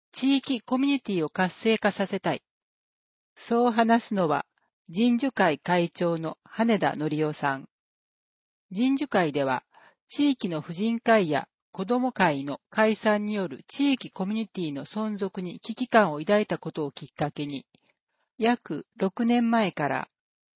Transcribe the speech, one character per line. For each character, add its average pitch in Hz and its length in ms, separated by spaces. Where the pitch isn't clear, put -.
地 269 240
域 262 240
コ 254 180
ミ 277 80
ュ 285 60
ニ 269 80
テ - 140
ィ 165 100
を 147 60
活 180 220
性 220 260
化 208 120
さ 196 160
せ 190 140
た 160 140
い。 - 80
そ 240 340
う - 40
話 226 320
す - 100
の 180 140
は、 143 180
神 240 240
樹 269 140
会 165 260
会 175 320
長 170 280
の 160 260
羽 226 340
田 160 160
則 151 320
夫 151 60
さ 139 240
ん。 143 120
神 254 240
樹 277 120
会 175 240
で 143 100
は、 131 220
地 285 260
域 226 160
の 156 120
婦 165 140
人 226 260
会 214 280
や 147 200
子 190 140
ど 240 120
も 254 140
会 147 320
の 143 160
解 220 240
散 208 300
に 208 100
よ 190 140
る 139 180
地 277 280
域 165 160
コ 185 160
ミ 202 60
ュ - 20
ニ 220 120
テ - 140
ィ 156 120
の 139 120
存 214 320
続 190 240
に 180 180
危 - 160
機 254 140
感 202 240
を 147 60
抱 202 240
い - 40
た 165 120
こ 165 120
と 156 160
を 135 60
き - 140
っ - 20
か 147 240
け 147 140
に、 139 200
約 226 480
六 190 280
年 233 260
前 220 220
か 147 160
ら 131 200